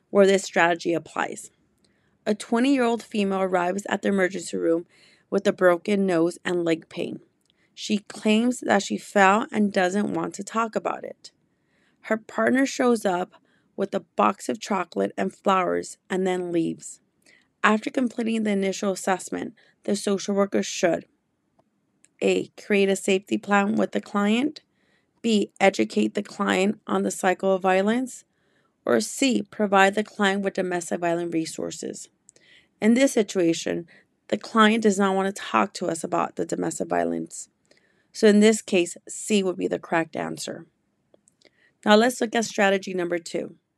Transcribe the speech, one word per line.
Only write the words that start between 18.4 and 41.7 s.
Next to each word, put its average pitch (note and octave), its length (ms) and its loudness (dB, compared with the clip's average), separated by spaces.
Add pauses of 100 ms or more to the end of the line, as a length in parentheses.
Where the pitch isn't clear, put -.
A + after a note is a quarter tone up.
the G#3 80 0
initial G3 420 0
assessment, - 600 -6 (280)
the G#3 140 -2
social G3+ 380 -2
worker G3 280 0
should - 420 -2 (1160)
A, F#3 260 0 (160)
create G3 240 2
a G3 80 2
safety G3 420 0
plan G3+ 380 0
with - 160 0
the G#3+ 80 -2
client, G#3+ 600 -2 (600)
B, G#3+ 380 0
educate G#3+ 540 2
the G#3 100 -4
client G3 640 0
on G3 160 -2
the G3 80 -2
cycle F#3+ 420 0
of F#3 80 0
violence, G3+ 640 0 (600)
or A3+ 160 2
C, A3+ 400 0
provide G3+ 540 2
the G#3+ 80 0
client G3+ 400 0
with F#3+ 100 -2
domestic F3 480 -4
violence E3+ 320 -2
resources. - 760 -8 (720)
In A3 140 4
this C4+ 180 4
situation, E3+ 760 0 (440)
the A3 80 -2
client A3 460 4
does G3+ 140 4
not G3 160 2
want F#3+ 220 -2
to - 60 -14
talk G#3+ 320 0
to F3 140 -8
us E3 180 -4
about F3 320 -2
the F3 80 -4
domestic E3+ 420 -4
violence. F2 640 -4 (600)
So - 160 2
in G#3 120 8
this A3 220 6
case, F3 340 0 (140)
C - 340 -2
would F3+ 140 -2
be F3+ 100 -2
the F3 100 -4
correct E3 380 -4
answer. - 520 -8 (1160)